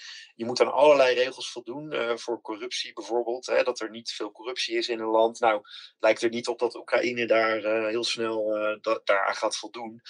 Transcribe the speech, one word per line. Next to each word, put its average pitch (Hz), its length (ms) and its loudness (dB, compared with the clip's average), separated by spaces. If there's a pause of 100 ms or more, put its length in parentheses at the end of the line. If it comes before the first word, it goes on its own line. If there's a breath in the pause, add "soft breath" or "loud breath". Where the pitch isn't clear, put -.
(340 loud breath)
Je 113 100 -8
moet 120 160 -2
aan 113 120 4
allerlei 135 420 8
regels 127 360 -2
voldoen, 143 420 -12
eh, 120 240 -2
voor 113 240 -6
corruptie 120 520 -8
bijvoorbeeld, 117 540 -4
hè, 127 160 2
dat 127 180 -2
er 110 100 -6
niet 117 220 -12
veel 107 200 -8
corruptie 117 440 -6
is 117 120 -2
in 113 120 -4
een 110 60 -4
land. 113 340 2
Nou, 113 140 4
het - 440 -10
lijkt 110 240 2
er 117 80 2
niet 120 180 -4
op 117 100 -4
dat 117 180 0
Oekraïne 120 500 -2
daar, 110 380 2
eh, 110 240 0
heel 117 160 -2
snel, 110 520 -2
eh, 107 240 -2
da-, 110 240 -2
daaraan 98 300 2
gaat - 220 -2
voldoen. 117 540 -12